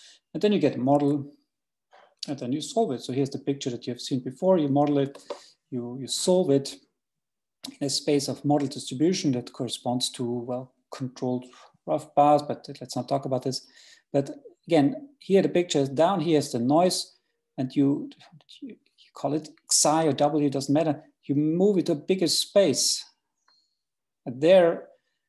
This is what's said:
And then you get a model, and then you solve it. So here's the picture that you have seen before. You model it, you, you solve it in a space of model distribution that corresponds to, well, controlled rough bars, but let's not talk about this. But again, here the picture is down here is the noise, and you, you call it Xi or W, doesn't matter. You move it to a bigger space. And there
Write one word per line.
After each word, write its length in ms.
And 80
then 100
you 80
get 160
a 40
model, 520
and 120
then 120
you 100
solve 300
it. 100
So 120
here's 160
the 100
picture 300
that 160
you 80
have 80
seen 180
before. 380
You 120
model 300
it, 180
you, 300
you 80
solve 420
it 280
in 80
a 20
space 380
of 160
model 240
distribution 680
that 200
corresponds 580
to, 140
well, 480
controlled 540
rough 300
bars, 260
but 240
let's 160
not 140
talk 160
about 180
this. 240
But 160
again, 420
here 220
the 80
picture 300
is 100
down 320
here 180
is 120
the 80
noise, 580
and 180
you, 340
you 140
call 200
it 160
Xi 360
or 60
W, 360
doesn't 240
matter. 300
You 120
move 420
it 100
to 60
a 20
bigger 320
space. 760
And 160
there 460